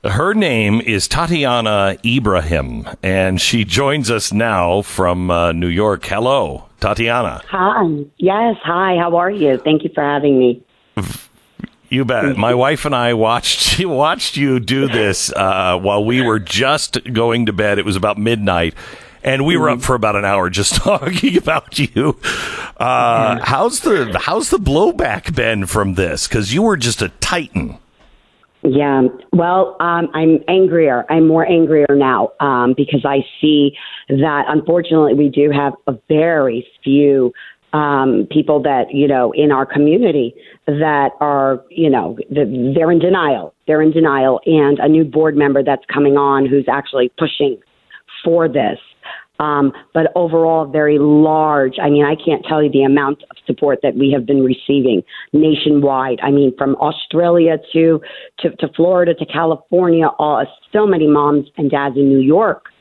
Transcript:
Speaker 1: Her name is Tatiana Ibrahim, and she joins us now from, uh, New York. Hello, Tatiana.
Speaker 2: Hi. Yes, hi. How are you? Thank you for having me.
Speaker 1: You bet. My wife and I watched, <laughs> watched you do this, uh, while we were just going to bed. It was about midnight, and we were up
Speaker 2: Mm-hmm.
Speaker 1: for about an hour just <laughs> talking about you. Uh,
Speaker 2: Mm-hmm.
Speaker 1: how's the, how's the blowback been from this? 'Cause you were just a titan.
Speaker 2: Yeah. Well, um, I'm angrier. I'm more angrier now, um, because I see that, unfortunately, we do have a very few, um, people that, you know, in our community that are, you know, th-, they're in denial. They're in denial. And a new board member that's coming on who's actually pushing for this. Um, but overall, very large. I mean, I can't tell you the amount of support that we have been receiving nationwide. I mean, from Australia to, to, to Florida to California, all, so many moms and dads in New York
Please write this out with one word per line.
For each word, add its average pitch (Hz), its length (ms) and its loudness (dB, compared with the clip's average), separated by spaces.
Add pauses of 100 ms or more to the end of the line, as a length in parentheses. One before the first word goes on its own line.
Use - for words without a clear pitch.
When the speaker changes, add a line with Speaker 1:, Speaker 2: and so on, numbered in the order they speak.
Speaker 1:
Her 127 280 -2
name 117 480 0
is 110 280 -2
Tatiana 120 880 -2 (100)
Ibrahim, 85 840 -2 (140)
and 95 380 -2
she 113 240 -2
joins 131 460 -2
us 110 220 -4
now 101 500 0
from, 90 480 -2
uh, 85 200 0
New 85 160 -4
York. 95 380 -2
Hello, 107 640 -4 (120)
Tatiana. 113 720 -2
Speaker 2:
Hi. 185 560 -2 (120)
Yes, 208 460 0
hi. 180 340 -2
How 170 200 0
are 175 140 0
you? 151 280 0
Thank 156 240 0
you - 100 -6
for 151 100 -4
having 143 360 0
me. 123 240 2 (1300)
Speaker 1:
You 127 140 0
bet. 123 320 -2
My 117 180 0
wife 135 300 0
and 147 100 -2
I 120 200 0
watched, 113 680 -2
<laughs> - 0 -
watched 160 520 -2
you 135 240 0
do 131 260 -2
this, 110 480 -2
uh, 95 440 0
while 101 260 0
we 123 180 0
were 110 160 0
just 127 760 -4
going 117 340 0
to 107 60 -2
bed. 104 280 0
It 85 40 -4
was 101 120 -2
about 104 220 -2
midnight, 98 560 -2 (500)
and 135 200 -2
we 170 120 0
were 156 120 0
up 123 100 -2
Speaker 2:
Mm-hmm. 127 80 -6
Speaker 1:
for 131 100 0
about 107 180 0
an 101 100 -2
hour 98 240 0
just 98 280 -2
<laughs> - 60 0
talking 185 540 -2
about - 400 -4
you. 143 400 -2 (600)
Uh, 117 580 0
Speaker 2:
Mm-hmm. 117 100 -8
Speaker 1:
how's 185 360 -2
the, 135 400 -2
how's 185 300 -4
the 370 80 0
blowback 170 760 0
been 113 320 -2
from 98 280 -2
this? 85 340 -4
'Cause 107 240 -4
you 170 100 0
were 220 140 2
just 120 260 -4
a 95 60 -4 (120)
titan. - 580 -6 (840)
Speaker 2:
Yeah. 135 420 2 (260)
Well, 180 460 2
um, 170 360 -2
I'm 160 340 2
angrier. 165 600 2
I'm 160 200 4
more 160 180 2
angrier 156 460 2
now, 131 480 2
um, 127 360 0
because 139 280 -2
I 139 200 0 (160)
see 147 360 2 (320)
that, 143 400 0
unfortunately, 151 680 2
we 143 140 2
do 143 240 2
have 143 220 0 (120)
a 131 80 -4 (140)
very 151 580 0 (160)
few, 139 500 2 (400)
um, 135 600 0
people 151 320 0
that, 135 280 0
you 139 140 0
know, 127 260 0
in 147 200 2
our 135 120 0
community 151 680 0 (320)
that 147 440 0 (100)
are, 139 500 0
you 160 180 0
know, 110 300 0 (160)
th-, 131 400 -2
they're 165 160 2
in 175 80 4
denial. 151 560 0 (140)
They're 156 120 2
in 156 120 4
denial. 139 520 2
And 147 360 2
a 143 80 2
new 156 160 4
board 151 320 0
member 139 260 2
that's 135 240 -2
coming 143 300 2
on 139 280 2
who's 135 240 0
actually 131 480 -2
pushing - 420 -2 (680)
for 165 240 2
this. 123 300 -2 (600)
Um, 143 320 0 (220)
but 160 220 2
overall, 165 500 2
very 151 320 2
large. 151 840 4
I 147 100 0
mean, 147 140 4
I 151 120 0
can't - 280 -2
tell 156 160 -2
you 147 120 2
the 135 100 4
amount 139 480 2
of - 60 -20 (100)
support 135 380 0
that 135 100 0
we 135 160 2
have 131 160 0
been 139 160 2
receiving 127 600 0 (280)
nationwide. 143 920 2
I 139 80 2
mean, 139 260 4
from 139 180 0
Australia 165 800 2 (160)
to, 160 280 2 (400)
to, 160 160 -2
to 151 180 -4
Florida 175 400 2
to 160 120 -6
California, 165 840 0 (100)
all, 147 260 0 (280)
so 214 160 2
many 160 180 2
moms 147 400 2 (100)
and 143 140 -2
dads 139 260 -2
in 139 120 2
New 135 100 4
York 160 460 2 (160)